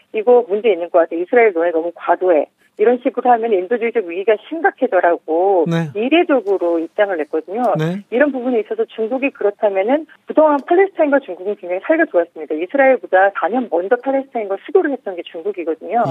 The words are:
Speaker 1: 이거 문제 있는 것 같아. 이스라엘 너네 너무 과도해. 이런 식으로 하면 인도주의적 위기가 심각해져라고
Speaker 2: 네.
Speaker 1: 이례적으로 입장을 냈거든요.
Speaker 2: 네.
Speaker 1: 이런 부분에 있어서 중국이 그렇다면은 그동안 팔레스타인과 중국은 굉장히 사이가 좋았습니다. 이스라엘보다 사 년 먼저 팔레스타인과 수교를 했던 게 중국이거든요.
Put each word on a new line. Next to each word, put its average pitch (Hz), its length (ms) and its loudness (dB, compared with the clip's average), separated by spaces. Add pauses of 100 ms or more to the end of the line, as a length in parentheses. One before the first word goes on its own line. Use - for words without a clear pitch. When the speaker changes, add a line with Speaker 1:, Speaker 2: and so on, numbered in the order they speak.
(120)
Speaker 1:
이거 233 360 2
문제 208 220 0
있는 170 200 -2
것 180 80 2
같아. 170 160 2
이스라엘 214 380 2
너네 170 180 0
너무 165 240 -2
과도해. 175 520 0 (320)
이런 240 240 2
식으로 247 280 0
하면 233 220 2
인도주의적 214 540 -2
위기가 190 300 0 (120)
심각해져라고 185 1200 0
Speaker 2:
네. 165 260 -2
Speaker 1:
이례적으로 202 840 0
입장을 196 400 -2
냈거든요. 160 440 -6 (160)
Speaker 2:
네. 175 320 -4
Speaker 1:
이런 269 220 0
부분에 247 280 -4
있어서 220 260 -6
중국이 240 440 -6
그렇다면은 208 760 -2 (200)
그동안 302 400 2
팔레스타인과 339 540 2
중국은 180 360 -8
굉장히 180 260 -6
사이가 320 240 0
좋았습니다. 165 480 -4
이스라엘보다 196 840 2
사 165 100 -2
년 233 220 -2
먼저 185 260 0
팔레스타인과 240 680 -4
수교를 311 280 2
했던 208 220 -8
게 170 160 -8
중국이거든요. 170 800 -4